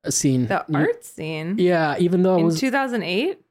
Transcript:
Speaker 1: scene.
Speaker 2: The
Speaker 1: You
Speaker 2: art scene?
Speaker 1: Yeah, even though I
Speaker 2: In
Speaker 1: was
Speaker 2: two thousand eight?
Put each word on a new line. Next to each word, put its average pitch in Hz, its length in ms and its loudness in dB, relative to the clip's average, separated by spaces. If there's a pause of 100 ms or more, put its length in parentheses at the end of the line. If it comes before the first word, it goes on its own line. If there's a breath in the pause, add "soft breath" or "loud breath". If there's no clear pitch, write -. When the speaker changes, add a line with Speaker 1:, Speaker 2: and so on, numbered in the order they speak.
Speaker 1:
scene. 131 380 2
Speaker 2:
The 185 220 -2
Speaker 1:
You 151 100 0
Speaker 2:
art 453 260 0
scene? 160 540 -8
Speaker 1:
Yeah, 165 400 2
even 175 240 2
though 185 140 4
I - 20 4
Speaker 2:
In 165 80 2
Speaker 1:
was 165 140 0
Speaker 2:
two 269 100 0
thousand 247 320 -2
eight? 220 380 -4 (100)